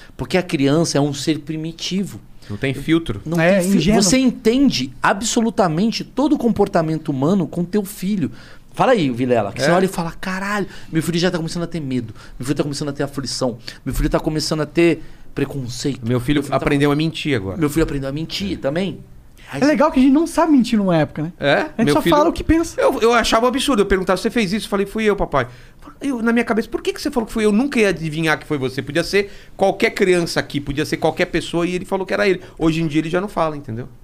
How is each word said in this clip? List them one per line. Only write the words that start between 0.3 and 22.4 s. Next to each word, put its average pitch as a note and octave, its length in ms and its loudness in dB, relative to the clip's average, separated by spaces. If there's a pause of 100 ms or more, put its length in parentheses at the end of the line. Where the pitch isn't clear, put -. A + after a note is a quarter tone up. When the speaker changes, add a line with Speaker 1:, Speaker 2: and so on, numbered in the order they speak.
Speaker 1:
a F3 40 2
criança D3+ 560 2
é - 20 4
um D3 120 2
ser D3 280 -2
primitivo. D#3+ 800 -6 (300)
Speaker 2:
Não G2+ 80 -8
tem C3+ 160 -2
filtro. D3+ 540 0
Speaker 1:
Não E3 120 -2
Speaker 3:
É, E3+ 140 4
Speaker 1:
tem G3 100 4
filtro. F#3+ 160 2
Speaker 3:
ingênuo. G3 240 4
Speaker 1:
Você G3+ 160 4
entende B3 720 2 (120)
absolutamente G#3+ 1000 0
todo - 320 0
o - 40 0
comportamento F3+ 720 0
humano D3 360 2
com E3+ 180 -4
teu G3+ 200 -2
filho. F#3 460 -4 (420)
Fala G3+ 200 4
aí, E3 180 2
Vilela, A#2 420 0
que A#2 80 -6
você C#3 100 2
Speaker 2:
É. - 40 6
Speaker 1:
olha F#3+ 100 4
e F#3 40 2
fala, E3+ 300 -6
"Caralho, G3 480 -4 (240)
meu D#3+ 120 -2
filho E3 160 -2
já F3 120 2
tá - 60 -2
começando E3 280 -6
a - 20 -6
ter E3+ 140 -6
medo. B2+ 340 -6 (240)
Meu - 80 -8
filho C#3 100 -2
tá - 60 0
começando C#3+ 260 -4
a C#3+ 40 -4
ter C#3+ 100 -4
aflição. C3 560 -4 (260)
Meu B2 100 -6
filho D3 140 0
tá E3 120 0
começando D#3 420 -2
a D3 40 -4
ter E3 360 2 (320)
preconceito. C3 720 -6
Speaker 2:
Meu B2 140 0
filho D3 160 0
Speaker 1:
Meu C#3+ 80 0
filho C#3+ 60 -10
tá C3+ 60 0
Speaker 2:
aprendeu D3 320 2
Speaker 1:
com-" C#3+ 60 4
Speaker 2:
a - 20 0
mentir D3+ 400 -2
agora. F#2+ 220 -4
Speaker 1:
Meu D3+ 100 2
filho D3+ 140 0
aprendeu C#3+ 260 -4
a C3+ 40 -6
mentir D#3+ 420 -6
Speaker 2:
É. - 20 -8
Speaker 1:
também. D#3+ 440 -4 (500)
Aí - 60 -10
Speaker 3:
É F#3 80 0
Speaker 1:
você D4 60 6
Speaker 3:
legal C#4+ 200 4
que - 80 0
a B3+ 40 6
gente C4+ 100 6
não D#4 140 4
sabe D#4+ 260 2
mentir A#3 260 4
numa F#3+ 180 2
época, D3+ 260 0
né? E3 180 -6
Speaker 2:
É, C#3+ 140 2
Speaker 3:
A G3 80 2 (160)
gente A3+ 80 4
Speaker 2:
meu D3 80 4
Speaker 3:
só D#4 80 2
Speaker 2:
filho E4 120 4
Speaker 3:
fala D4+ 140 6
o - 40 0
que - 120 -6